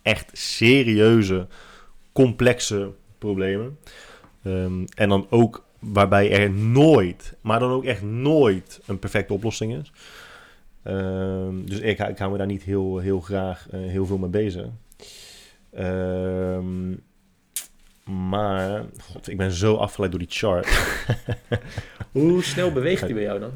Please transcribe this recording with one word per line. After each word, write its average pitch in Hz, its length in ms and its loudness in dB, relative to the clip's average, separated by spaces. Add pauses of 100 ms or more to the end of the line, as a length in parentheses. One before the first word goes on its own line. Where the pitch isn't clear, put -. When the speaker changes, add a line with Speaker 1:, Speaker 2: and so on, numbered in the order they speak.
Speaker 1:
echt - 320 -2
serieuze, 113 1120 4 (640)
complexe 113 800 2 (260)
problemen. 101 600 -2 (680)
Ehm, 92 420 -4 (100)
en 104 140 2
dan 98 200 2
ook 117 340 4 (160)
waarbij 101 520 4
er 101 200 4
nooit, 113 880 4
maar 110 180 0
dan 127 120 0
ook 131 140 -2
echt 113 160 -2
nooit 117 840 2
een 98 140 -8
perfecte 104 340 -4
oplossing 110 480 -4
is. 143 100 -16 (920)
Ehm, 95 800 -4
dus 98 140 -6
ik, 107 200 -2
ik 101 180 -4
hou 98 140 -4
me 101 60 -4
daar 98 100 -2
niet 98 160 -6
heel, 95 340 -2
heel 95 220 -2
graag, 95 520 -6
eh, 95 80 -10
heel 92 260 -4
veel 95 120 -2
mee 92 120 -4
bezig. 101 360 -2 (1080)
Ehm, 92 1160 -4 (1400)
maar, 98 580 -2 (160)
god, - 280 -18
ik 92 80 -8
ben 95 140 0
zo 104 240 2
afgeleid 101 360 -2
door 87 80 -4
die 85 120 -8
chart. 90 360 0 (800)
<laughs> - 640 -8
Speaker 2:
Hoe 170 320 2
snel 170 280 -2
beweegt 147 340 0
die - 80 -4
bij 107 100 -2
jou 101 160 -4
dan? 110 160 -12